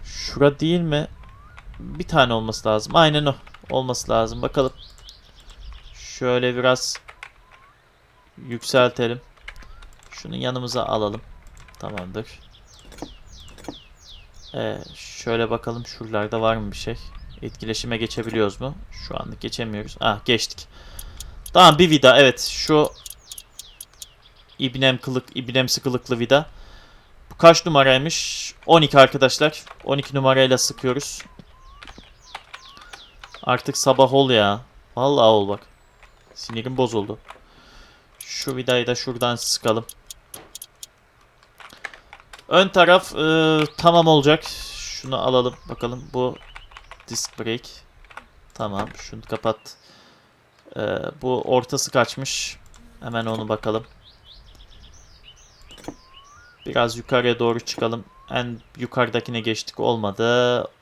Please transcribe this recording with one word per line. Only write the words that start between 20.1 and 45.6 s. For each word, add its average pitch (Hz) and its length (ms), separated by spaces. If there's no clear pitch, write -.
geçtik. - 440
Tamam, 165 260
bir 170 120
vida. 135 280
Evet, 135 220
şu - 520
İbnem 131 400
kılık, 127 260
İbnem 127 340
sıkılıklı 123 500
vida. 131 280
Bu - 60
kaç 165 300
numaraymış? 135 880
On 165 160
iki 143 160
arkadaşlar. 135 680
On 139 140
iki 139 180
numarayla 131 420
sıkıyoruz. - 640
Artık 123 340
sabah 131 380
ol 139 160
ya. 104 300
Vallahi 131 280
ol 104 240
bak. 101 120
Sinirim 117 420
bozuldu. 110 420
Şu - 380
vidayı 123 300
da 123 80
şuradan 120 420
sıkalım. 117 500
Ön 185 200
taraf, 180 480
e, 160 420
tamam 170 300
olacak. 151 380
Şunu - 420
alalım. 123 380